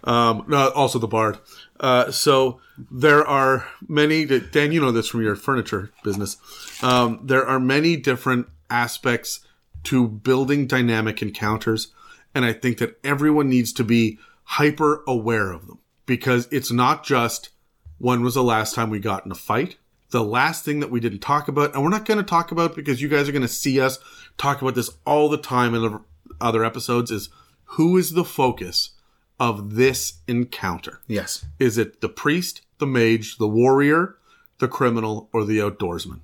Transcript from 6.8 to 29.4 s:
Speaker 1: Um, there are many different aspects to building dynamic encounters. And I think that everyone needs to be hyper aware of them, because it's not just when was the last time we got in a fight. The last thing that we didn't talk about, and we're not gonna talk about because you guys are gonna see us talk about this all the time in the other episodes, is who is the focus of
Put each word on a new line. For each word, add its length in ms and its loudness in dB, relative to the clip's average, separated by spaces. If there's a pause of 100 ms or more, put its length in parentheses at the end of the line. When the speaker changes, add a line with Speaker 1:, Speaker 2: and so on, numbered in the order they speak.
Speaker 1:
Um, 400 2
there 200 2
are 140 0
many 380 2
different 500 0 (240)
aspects 680 -2 (440)
to 220 2
building 600 0
dynamic 520 0
encounters. 680 -4 (480)
And 80 0
I 80 0
think 260 -2
that 260 -6
everyone 440 2
needs 260 2
to 100 -2
be 340 2 (240)
hyper 640 0
aware 460 -2
of 160 -16
them, 100 -20 (260)
because 460 0
it's 220 -2
not 320 2
just 460 -2 (480)
when 240 0
was 120 0
the 80 2
last 320 0
time 160 -2
we 80 -4
got 260 -4
in 60 -12
a 60 -8
fight. 400 -4 (340)
The 140 0
last 400 -2
thing 160 -2
that 100 -6
we 80 -2
didn't 220 -4
talk 260 0
about, 280 0
and 100 0
we're 60 2
not 160 -2
gonna 180 0
talk 260 -2
about 240 0
because 260 -4
you 80 -4
guys 200 2
are 40 -4
gonna 140 0
see 340 0
us 200 0 (360)
talk 260 -2
about 120 -2
this 160 -2 (160)
all 220 4
the 100 0
time 380 0
in 60 0
the 180 -4 (400)
other 240 2
episodes, 480 -2
is 160 -6 (480)
who 200 4
is 180 0
the 100 0
focus 680 -2 (440)
of 380 -2